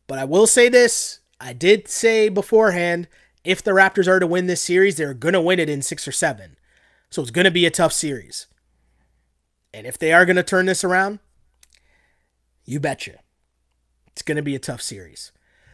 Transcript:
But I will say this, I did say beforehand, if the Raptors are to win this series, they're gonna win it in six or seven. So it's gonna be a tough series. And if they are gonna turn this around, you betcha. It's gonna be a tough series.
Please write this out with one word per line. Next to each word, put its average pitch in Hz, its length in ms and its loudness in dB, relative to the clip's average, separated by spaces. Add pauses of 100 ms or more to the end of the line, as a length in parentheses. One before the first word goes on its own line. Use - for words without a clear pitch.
But 135 100 -10
I 135 80 -6
will 185 220 4
say 240 220 4
this, 247 500 2 (200)
I 127 140 -14
did 185 340 2
say 220 420 0
beforehand, 180 760 0 (360)
if 185 200 -2
the 208 80 0
Raptors 190 360 2
are 185 120 4
to 180 80 -2
win 180 200 -2
this 175 140 -2
series, 185 360 0
they're 147 160 -6
gonna 165 280 0
win 180 180 2
it 156 100 -2
in 139 140 -6
six - 240 -10
or 135 40 -10
seven. - 460 -4 (540)
So - 100 -8
it's 120 100 -8
gonna 180 200 2
be 175 140 2
a 165 60 2
tough 160 220 0
series. - 540 -8 (1300)
And 107 120 -18
if 123 140 -12
they 160 120 0
are 175 140 8
gonna 180 160 2
turn 185 240 0
this 185 180 -2
around, 196 360 0 (1500)
you 143 140 -8
betcha. - 400 -8 (880)
It's - 140 -18
gonna 147 220 -6
be 143 100 -6
a 135 60 -8
tough 123 220 -12
series. 87 500 -16 (420)